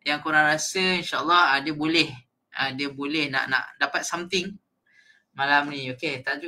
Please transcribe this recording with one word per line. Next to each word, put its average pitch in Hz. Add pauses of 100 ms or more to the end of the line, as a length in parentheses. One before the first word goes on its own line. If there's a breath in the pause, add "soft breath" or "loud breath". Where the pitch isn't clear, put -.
yang 147
korang 151
rasa, 180
insyaAllah, 156
ah, 139
dia 151
boleh, 156 (480)
ah, 135
dia 139
boleh 143
nak, 131
nak 131 (140)
dapat 143
something 180 (880 soft breath)
malam 143
ni. 135
Okey, 131
tajuk 143